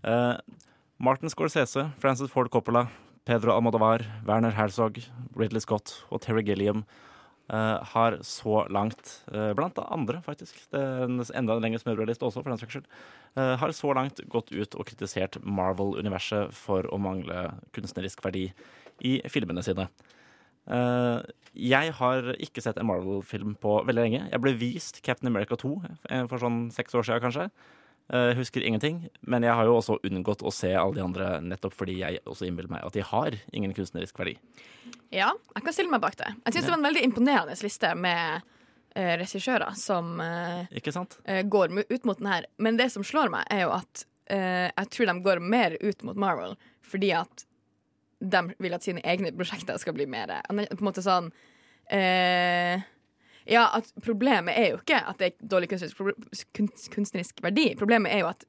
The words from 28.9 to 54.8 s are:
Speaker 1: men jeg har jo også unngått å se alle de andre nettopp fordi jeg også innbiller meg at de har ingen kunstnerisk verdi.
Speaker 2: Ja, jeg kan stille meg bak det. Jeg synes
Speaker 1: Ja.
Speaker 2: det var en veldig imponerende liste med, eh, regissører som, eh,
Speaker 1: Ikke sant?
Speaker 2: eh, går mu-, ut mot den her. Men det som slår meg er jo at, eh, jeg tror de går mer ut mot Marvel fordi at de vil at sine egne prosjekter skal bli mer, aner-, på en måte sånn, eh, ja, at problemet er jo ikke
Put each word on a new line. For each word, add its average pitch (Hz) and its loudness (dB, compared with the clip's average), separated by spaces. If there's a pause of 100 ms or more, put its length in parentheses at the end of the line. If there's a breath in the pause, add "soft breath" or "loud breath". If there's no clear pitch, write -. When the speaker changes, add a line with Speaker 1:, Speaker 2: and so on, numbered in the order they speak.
Speaker 1:
men 120 2
jeg 117 4
har 113 4
jo 117 6
også 113 2
unngått 98 -2
å - -2
se - -2
alle 95 2
de 98 -4
andre 90 -4
nettopp 92 -8
fordi 92 -6
jeg 90 -4
også - -8
innbiller 87 -6
meg 78 -8
at 95 -10
de 104 -2
har 117 0 (220)
ingen 98 -4
kunstnerisk 90 -8
verdi. 92 -6 (720 loud breath)
Speaker 2:
Ja, 196 0 (240)
jeg 233 -8
kan 330 -2
stille 359 0
meg 247 2
bak - -2
det. - -8 (200)
Jeg 233 -2
synes - -
Speaker 1:
Ja. 339 2
Speaker 2:
det 339 0
var 330 2
en 294 2
veldig 269 4
imponerende 233 2
liste 185 0
med, 170 0 (540 soft breath)
eh, 175 2
regissører 196 -2
som, 170 -2
eh, 175 -4
Speaker 1:
Ikke - -4
sant? 180 -8
Speaker 2:
eh, 190 0
går 196 4
mu-, 196 0
ut 247 -2
mot 208 2
den 202 -6
her. 175 0 (140)
Men 220 2
det 247 4
som 202 -6
slår 277 2
meg 120 -2
er 202 2
jo 156 2
at, - -6 (240)
eh, 185 0
jeg 196 -2
tror 233 2
de 180 0
går 185 4
mer 190 2
ut 202 -2
mot 196 -8
Marvel 165 0 (260 soft breath)
fordi 190 0
at - -2 (760)
de 185 2
vil 185 -2
at 190 -6
sine 175 -4
egne 180 2
prosjekter 175 -6
skal 165 -4
bli 143 -2
mer, 113 -6 (240)
aner-, 202 0
på 190 -6
en 196 0
måte 185 -8
sånn, 180 2 (580 soft breath)
eh, 180 4 (680 loud breath)
ja, 233 8
at 226 -2 (100)
problemet 214 2
er 202 6
jo 170 -4
ikke 277 2